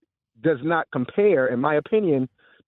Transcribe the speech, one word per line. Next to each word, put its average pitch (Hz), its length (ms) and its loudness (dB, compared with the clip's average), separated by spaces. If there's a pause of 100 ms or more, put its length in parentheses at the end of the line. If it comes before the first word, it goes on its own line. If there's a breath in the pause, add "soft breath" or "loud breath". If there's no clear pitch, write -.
(400)
does 151 220 0
not 160 300 -2
compare, 147 560 2
in 123 100 -4
my 147 160 0
opinion, 151 540 0 (400 soft breath)